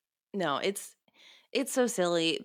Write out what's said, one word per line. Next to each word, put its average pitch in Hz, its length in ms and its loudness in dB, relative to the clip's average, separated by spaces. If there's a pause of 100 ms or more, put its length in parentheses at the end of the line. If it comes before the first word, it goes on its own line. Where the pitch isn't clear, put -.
(320)
No, 165 260 0
it's, - 360 -4 (580)
it's 254 200 -2
so 247 140 2
silly. 170 580 2